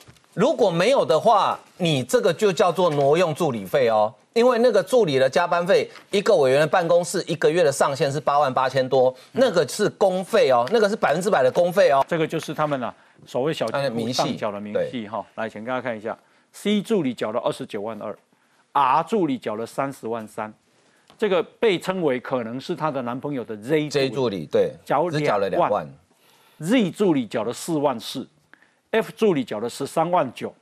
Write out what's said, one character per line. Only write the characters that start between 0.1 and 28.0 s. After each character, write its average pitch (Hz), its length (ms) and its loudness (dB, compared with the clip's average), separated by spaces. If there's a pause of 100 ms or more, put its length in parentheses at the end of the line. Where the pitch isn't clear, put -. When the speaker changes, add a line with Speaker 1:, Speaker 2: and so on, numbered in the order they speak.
Speaker 1:
如 233 180 2
果 240 200 2
没 170 180 2
有 247 160 2
的 160 140 2
话， 175 400 2 (180)
你 160 240 0
这 240 200 0
个 190 120 2
就 202 180 0
叫 180 200 2
做 175 200 2
挪 143 240 4
用 170 200 2
助 151 160 0
理 107 140 -6
费 127 240 2
哦， 107 240 2 (180)
因 233 160 2
为 240 120 2
那 247 120 4
个 190 100 4
助 233 220 2
理 147 140 0
的 131 120 4
加 175 160 2
班 175 220 0
费， 165 220 2 (220)
一 202 100 2
个 220 140 2
委 139 160 4
员 139 100 4
的 156 60 4
办 175 200 2
公 175 160 4
室 170 240 -4
一 156 80 -4
个 156 140 2
月 170 120 2
的 151 80 4
上 143 240 0
限 139 160 -2
是 139 100 -4
八 143 200 0
万 139 140 2
八 131 160 0
千 131 180 0
多， 127 260 2 (200)
那 247 180 2
个 165 160 2
是 190 220 -2
公 185 340 0
费 185 260 2
哦， 120 220 4
那 226 80 2
个 208 80 4
是 202 80 -2
百 156 160 0
分 160 100 0
之 185 80 -2
百 156 140 4
的 127 80 4
公 175 220 0
费 180 160 4
哦。 139 180 4
Speaker 2:
这 175 100 -2
个 160 80 0
就 156 140 -4
是 156 140 -8
他 151 120 -2
们 143 160 -4
啊， 110 120 -6 (320)
所 - 160 -4
谓 156 120 -2
小 131 120 -4
金 113 80 -4
库 139 60 -2
上 139 40 -2
缴 139 60 -4
的 - 20 -4
明 113 220 -4
细 143 240 -2
哈。 117 100 -4
Speaker 1:
他 104 40 -4
的 101 100 -10
明 104 120 -10 (180)
细， 113 180 -10
对。 104 140 -8 (120)
Speaker 2:
来， 110 140 -8
请 107 160 -14
大 123 80 -6
家 127 80 -4
看 117 160 -8
一 - 20 -16
下， 101 180 -8 (360)
C 202 280 -2
助 190 220 -2
理 127 100 -2
缴 110 200 -6
了 120 80 -4
二 147 100 -2
十 139 140 -12
九 107 160 -10
万 107 200 -10
二 104 160 -10 (560)
，R 139 300 2
助 208 240 -2
理 135 100 -2
缴 110 180 -8
了 113 100 -6
三 139 260 -6
十 131 160 -14
万 113 180 -8
三， 107 280 -10 (640)
这 220 100 -2
个 180 160 2
被 202 340 0
称 185 260 -4
为 131 160 0
可 123 240 -4
能 117 180 -8
是 - 120 -8
她 156 160 -4
的 139 120 -4
男 120 180 -8
朋 147 140 -8
友 123 100 -6
的 107 140 -10
J 104 100 -14
助 151 80 2
理， 151 140 -2
Speaker 1:
J 135 200 0
助 123 200 -2
理， 90 160 -4
对， 87 280 2 (120)
Speaker 2:
缴 156 240 0
Speaker 1:
只 151 100 -2
缴 143 180 0
了 98 120 -2
两 90 100 0
万。 156 100 2
Speaker 2:
两 - 20 -4
万 87 180 -2 (800)
，Z 220 220 2
助 190 220 2
理 131 120 0
缴 110 180 -4
了 110 80 -4
四 160 260 -6
万 139 220 0
四 113 280 -10 (640)